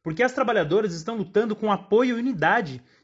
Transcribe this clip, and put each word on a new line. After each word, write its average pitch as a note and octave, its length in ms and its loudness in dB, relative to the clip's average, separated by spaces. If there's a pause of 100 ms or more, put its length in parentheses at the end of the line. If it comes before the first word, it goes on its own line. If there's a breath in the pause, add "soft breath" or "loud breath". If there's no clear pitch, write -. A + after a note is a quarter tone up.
porque D#3+ 220 -4
as B3 80 2
trabalhadoras G#3 640 0
estão A3 220 -8
lutando G#3+ 400 0
com G#3+ 160 0
apoio A3+ 440 2
e A#3 40 -4
unidade F3+ 600 0 (240 soft breath)